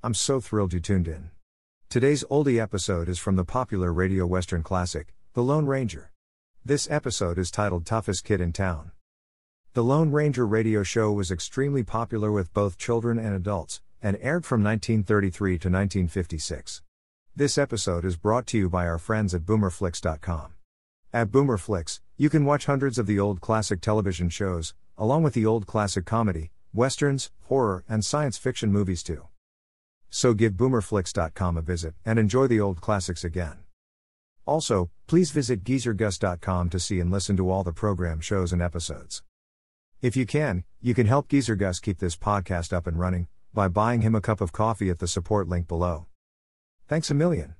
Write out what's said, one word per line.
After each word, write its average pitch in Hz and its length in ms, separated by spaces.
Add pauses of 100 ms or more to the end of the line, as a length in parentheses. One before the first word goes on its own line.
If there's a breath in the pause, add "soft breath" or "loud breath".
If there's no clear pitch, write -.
I'm 110 120
so 135 260
thrilled 104 320
you 87 80
tuned 90 260
in. 80 240 (580)
Today's 131 360
oldie 139 360
episode 92 480
is 90 120
from 95 160
the 92 80
popular 95 480
radio 92 340
western 90 380
classic, 90 500 (200)
The 120 100
Lone 147 200
Ranger. 135 460 (540)
This 139 260
episode 101 480
is 92 140
titled 90 340
Toughest 107 380
Kid 101 160
in 87 120
Town. 87 380 (840)
The 120 100
Lone 147 260
Ranger 143 340
radio 110 380
show 107 300
was 101 180
extremely 131 540
popular 110 480
with 98 200
both 101 260
children 117 380
and 110 200
adults, 92 440 (220)
and 101 180
aired 156 240
from 120 160
nineteen 107 440
thirty-three 98 560
to 92 100
nineteen 95 380
fifty-six. - 720 (540)
This 139 200
episode 101 480
is 92 120
brought 110 320
to 117 100
you 95 100
by 87 200
our 82 100
friends 104 380
at 82 60
boomerflix 98 580
dot 78 200
com. 80 340 (580)
At 117 180
Boomerflix, 110 720 (160)
you 147 120
can 147 160
watch 143 220
hundreds 139 320
of 113 80
the 101 140
old 101 200
classic 107 400
television 95 500
shows, 87 440 (240)
along 127 240
with 147 120
the 113 100
old 110 220
classic 101 380
comedy, 98 480 (200)
westerns, 135 580 (140)
horror, 110 440
and 110 160
science 147 320
fiction 113 340
movies 98 320
too. - 240 (840)
So - 220
give 110 200
boomerflix 107 600
dot 82 200
com 90 220
a 82 60
visit 82 320 (100)
and 113 140
enjoy 113 280
the 117 140
old 98 200
classics 95 440
again. 85 340 (880)
Also, 117 440 (160)
please 170 240
visit 120 340
geezer 120 300
gus 101 240
dot 87 220
com 90 300
to 90 80
see 92 220
and 87 100
listen 98 280
to 92 120
all 95 140
the 87 80
program 87 480
shows 90 320
and 87 100
episodes. - 600 (800)
If 123 120
you 131 120
can, 127 360 (180)
you 120 140
can 117 120
help 135 220
Geezer 120 280
Gus 92 240
keep 95 180
this 87 180
podcast 95 560
up 87 140
and 82 120
running 90 300 (240)
by 101 160
buying 110 340
him 113 120
a 110 60
cup 104 200
of 92 120
coffee 107 380
at 85 80
the 90 100
support 95 400
link 87 180
below. 85 400 (800)
Thanks 156 240
a 147 40
million. 143 460